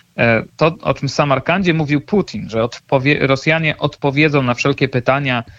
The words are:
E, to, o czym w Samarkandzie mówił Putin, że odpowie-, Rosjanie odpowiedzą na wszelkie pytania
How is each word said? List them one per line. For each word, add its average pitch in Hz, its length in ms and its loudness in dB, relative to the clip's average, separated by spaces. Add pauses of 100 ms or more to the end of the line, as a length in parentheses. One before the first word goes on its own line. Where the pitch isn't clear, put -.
(180)
E, 117 260 2 (140)
to, 160 240 2
o 135 120 0
czym 139 160 -4
w - 20 -10
Samarkandzie 160 600 0
mówił 147 280 0
Putin, 107 480 -4
że 113 140 0
odpowie-, 139 640 0
Rosjanie 156 500 0
odpowiedzą 143 640 0
na 123 100 2
wszelkie 139 360 0
pytania 131 540 0 (160)